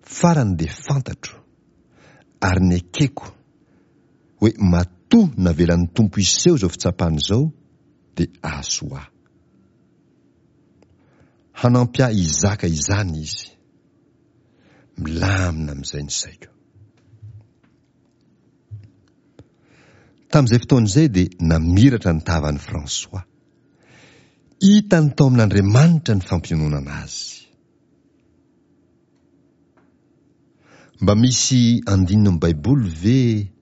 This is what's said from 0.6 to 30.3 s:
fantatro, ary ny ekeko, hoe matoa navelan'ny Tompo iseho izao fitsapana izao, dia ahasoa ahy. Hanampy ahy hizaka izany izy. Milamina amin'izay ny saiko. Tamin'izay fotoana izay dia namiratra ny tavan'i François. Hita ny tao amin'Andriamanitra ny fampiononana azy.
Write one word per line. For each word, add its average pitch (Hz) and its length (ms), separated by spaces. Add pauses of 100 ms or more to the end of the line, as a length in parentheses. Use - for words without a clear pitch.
fantatro, - 560 (1000)
ary 92 200
ny 87 140
ekeko, - 500 (1120)
hoe 110 180
matoa 101 800
navelan'ny 87 560
Tompo 107 280
iseho 165 340
izao 95 140
fitsapana 87 480
izao, 107 340 (640)
dia 85 120 (140)
ahasoa 71 580
ahy. 67 100 (2500)
Hanampy 123 420
ahy 110 180
hizaka 95 460
izany 85 560
izy. - 260 (1500)
Milamina 82 720
amin'izay 69 320
ny 71 80
saiko. - 400 (3750)
Tamin'izay 123 320
fotoana 120 260
izay 143 220
dia 90 320
namiratra 87 720
ny 78 80
tavan'i 76 400
François. - 640 (1300)
Hita 202 400
ny 147 160
tao 143 120
amin'Andriamanitra 113 880
ny 90 80
fampiononana 76 800
azy. - 440 (3500)